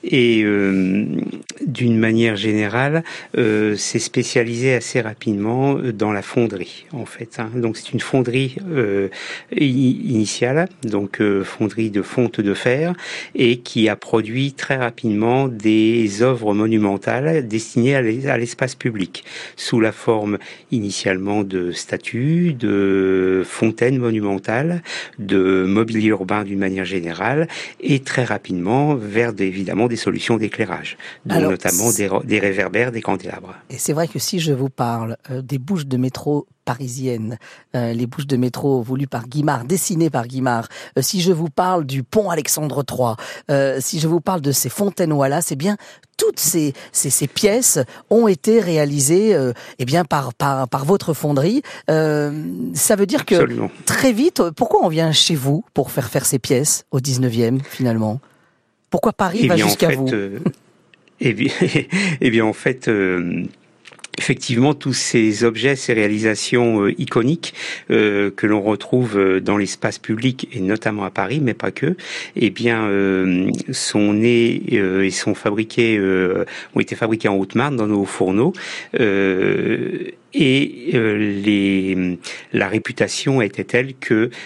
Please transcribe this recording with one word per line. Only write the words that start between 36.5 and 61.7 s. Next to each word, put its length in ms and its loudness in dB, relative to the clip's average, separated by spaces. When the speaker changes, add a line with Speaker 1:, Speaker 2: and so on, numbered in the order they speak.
Speaker 2:
parisiennes, 760 -6
euh, 180 0
les 140 -2
bouches 220 -10
de 80 0
métro 460 0
voulues 260 -4
par 180 -8
Guimard, 380 -2
dessinées 460 0
par 180 -2
Guimard, 400 -2
euh, 60 0
si 180 -2
je 120 2
vous 180 0
parle 340 0
du 200 -4
pont 260 0
Alexandre 540 -2
trois, 320 -2
euh, 300 2
si 180 -4
je 80 0
vous 140 2
parle 200 -2
de 120 0
ces 160 -2
fontaines 440 -2
Wallace, 340 2
c'est 100 -4
bien 200 -2
toutes 220 0
ces, 340 0
ces, 180 -2
ces 160 0
pièces 540 2
ont 180 6
été 320 4
réalisées, 720 4
euh, 180 2
eh 40 0
bien 200 2
par, 300 -2
par, 340 0
par 160 -2
votre 300 2
fonderie. 480 0
Euh, 540 0
ça 200 2
veut 120 4
dire 200 -2
que 80 4
Speaker 1:
Absolument. 380 2
Speaker 2:
très 260 2
vite, 280 2
pourquoi 300 2
on 40 4
vient 220 2
chez 240 4
vous 300 0
pour 160 0
faire 180 -2
faire 160 -2
ces 140 2
pièces 540 0
au 80 2
dix-neuvième 600 2
finalement ? 600 0
Pourquoi 240 2
Paris 300 0
Speaker 1:
Eh 60 4
Speaker 2:
va 80 6
Speaker 1:
bien, 80 4
en 40 4
Speaker 2:
jusqu'à 200 2
Speaker 1:
fait, 80 2
Speaker 2:
vous ? 160 0
Speaker 1:
euh, 260 -4
eh 140 0
bien, 180 0